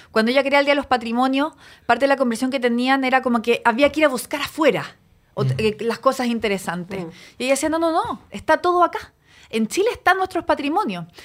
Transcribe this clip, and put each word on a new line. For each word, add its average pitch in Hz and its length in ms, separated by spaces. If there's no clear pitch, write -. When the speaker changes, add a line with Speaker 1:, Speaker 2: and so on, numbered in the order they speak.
Speaker 1:
cuando 220 200
ella 269 120
crea 277 160
el 285 60
Día 285 80
de 285 40
los 277 100
Patrimonios, 262 680
parte 240 180
de 277 40
la 277 80
conversación 254 340
que 269 100
tenían 247 440
era 254 180
como 240 200
que 233 220
había 269 280
que 311 80
ir 311 60
a - 20
buscar 269 320
afuera 233 560
ot-, 135 200
Speaker 2:
Mm. 131 40
Speaker 1:
eh, 214 220
las 220 200
cosas 262 280
interesantes. 190 760
Speaker 3:
Mm. 160 40
Speaker 1:
Y 240 60
ella 269 80
decía, 285 160
"No, 320 100
no, 330 140
no, 370 380
está 302 300
todo 349 220
acá. 339 300
En 220 160
Chile 392 240
están 370 280
nuestros 370 260
patrimonios, 285 640